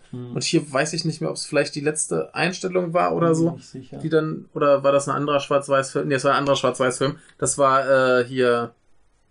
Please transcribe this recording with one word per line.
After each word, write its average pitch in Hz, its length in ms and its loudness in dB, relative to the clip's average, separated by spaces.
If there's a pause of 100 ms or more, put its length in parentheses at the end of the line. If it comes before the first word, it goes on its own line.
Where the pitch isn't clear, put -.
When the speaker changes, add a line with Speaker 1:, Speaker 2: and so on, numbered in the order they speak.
(120)
Speaker 1:
Mhm. 123 220 -12
Speaker 2:
Und 127 100 -4
hier 165 180 0 (120)
weiß 151 200 -2
ich 170 120 -6
nicht 156 160 -4
mehr, 156 80 -2
ob's - 160 -8
vielleicht - 300 -2
die 147 60 -8
letzte 156 520 -4
Einstellung 180 640 -2
war 175 200 2
oder 165 120 2
Speaker 1:
Bin 160 80 4
Speaker 2:
so, 165 160 0
Speaker 1:
mir - 60 -
nicht - 120 -20
sicher. 135 300 -16
Speaker 2:
die 156 100 -6
dann, 156 360 -2 (100)
oder 143 280 4
war 139 80 4
das 139 160 2
ein 135 80 0
anderer 143 260 0
Schwarz-Weiß-Film? 139 680 0
Nee, 143 80 0
es 123 80 -2
war 139 80 4
ein 123 80 2
anderer 139 160 2
Schwarz-Weiß-Film. 131 640 0 (200)
Das 135 220 -4
war, 131 600 4
äh, 120 60 2
hier, 120 460 0 (600)